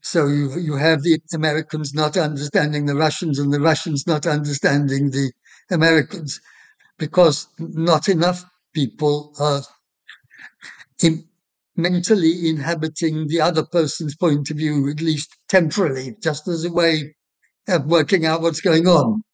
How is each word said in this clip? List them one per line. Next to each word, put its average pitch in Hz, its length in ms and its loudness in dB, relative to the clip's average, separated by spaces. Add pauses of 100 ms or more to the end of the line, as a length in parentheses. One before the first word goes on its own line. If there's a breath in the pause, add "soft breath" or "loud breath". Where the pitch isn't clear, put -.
So 156 260 0
you, 143 320 -2
you 151 180 -4
have 151 260 2
the 165 160 2 (140)
Americans 156 600 -4
not 151 220 0
understanding 147 680 -2
the 143 80 0
Russians 151 440 0
and 143 140 0
the 143 80 0
Russians 151 460 0
not 156 200 0
understanding 143 840 0
the 131 220 -2 (380 soft breath)
Americans, 160 720 0 (580 soft breath)
because 160 500 2 (100)
not 165 500 -2
enough 180 360 0 (300)
people 147 640 -2
are 143 240 0 (1400 loud breath)
in-, 160 220 2 (520)
mentally 175 720 2
inhabiting 160 800 -4
the 160 120 -2
other 160 240 0
person's 160 520 -2
point 147 340 0
of 156 60 -6
view, 147 320 0
at 151 120 -6
least 156 360 -4 (120)
temporarily, 156 760 0
just 151 260 -4
as 165 160 -4
a 175 80 -6
way 165 420 0 (540)
of 160 180 0
working 160 400 2
out 160 160 0
what's 165 180 0
going 165 260 2
on. 139 360 4 (120)